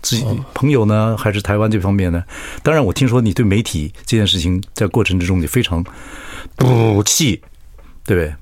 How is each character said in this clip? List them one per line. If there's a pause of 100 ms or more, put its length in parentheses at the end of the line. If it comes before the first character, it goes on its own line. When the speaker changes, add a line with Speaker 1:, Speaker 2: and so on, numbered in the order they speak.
Speaker 1:
自
己
Speaker 2:
哦。 (160)
Speaker 1:
朋
友
呢，
还
是
台
湾
这
方
面
呢？ (380)
当
然，
我
听
说
你
对
媒
体 (140)
这
件
事
情 (120)
在
过
程
之
中
你
非
常 (760)
赌
气， (640)
对
不
对？